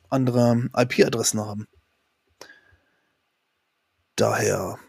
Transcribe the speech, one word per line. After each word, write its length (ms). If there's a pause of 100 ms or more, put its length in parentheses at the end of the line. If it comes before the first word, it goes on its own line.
andere 680
I-P-Adressen 640
haben. 280 (2500)
Daher 640 (100)